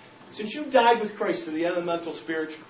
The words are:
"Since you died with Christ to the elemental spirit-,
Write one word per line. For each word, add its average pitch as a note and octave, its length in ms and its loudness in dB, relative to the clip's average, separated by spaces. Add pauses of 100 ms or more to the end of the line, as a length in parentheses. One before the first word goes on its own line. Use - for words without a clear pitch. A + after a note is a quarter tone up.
(340)
"Since G#3+ 200 -8
you D4 120 -8
died A#3+ 360 6
with G#3 140 -4
Christ F#3 300 -2
to D#3 60 -8
the D#3+ 140 0
elemental E3+ 500 -2
spirit-, D#3+ 400 -6 (140)